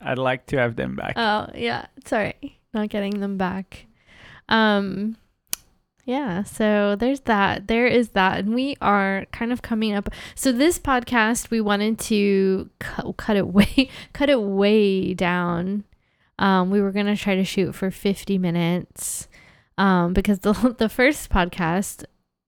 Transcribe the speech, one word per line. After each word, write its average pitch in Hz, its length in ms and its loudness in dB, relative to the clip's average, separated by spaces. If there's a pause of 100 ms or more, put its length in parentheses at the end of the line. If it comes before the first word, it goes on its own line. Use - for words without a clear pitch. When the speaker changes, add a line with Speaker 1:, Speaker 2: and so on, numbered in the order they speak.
Speaker 1:
I'd 131 160 -4
like 131 280 -2
to 147 120 -2
have 117 180 0
them 65 200 -4
back. - 200 -6
Speaker 2:
Oh, 214 380 0
yeah. 233 320 -6 (180)
Sorry. - 540 -6 (140)
Not 214 160 -2
getting 202 320 -4
them 196 160 -4
back. 185 500 -6 (600)
Um, 208 680 0 (880)
yeah, 240 360 -4
so 208 540 0
there's 254 240 -2
that. 202 480 0
There 233 180 2
is 233 240 2
that. 190 300 2
And 208 140 -2
we 269 260 -2
are 196 520 0
kind 233 200 -4
of 247 100 -4
coming 220 320 -2
up. 202 160 -2 (240)
So - 180 0
this 285 260 2
podcast, 240 720 0
we 226 100 0
wanted 208 400 0
to 196 680 2 (100)
cu-, - 360 -8
cut - 220 -2
it 185 120 0
way, 208 400 4 (120)
<laughs> - 120 -20
cut 285 160 0
it 269 140 4
way 196 720 2
down. 180 680 -2 (540)
Um, 185 320 4
we 202 120 4
were 196 100 0
gonna 208 240 0
try 196 200 0
to 190 80 2
shoot 180 300 -2
for 190 160 -4
fifty 196 480 -2
minutes. 175 880 -2 (500)
Um, 185 340 4
because 190 280 2
the, 208 120 2
<laughs> 233 260 0
the 220 120 0
first 269 400 0
podcast, 180 720 0 (440)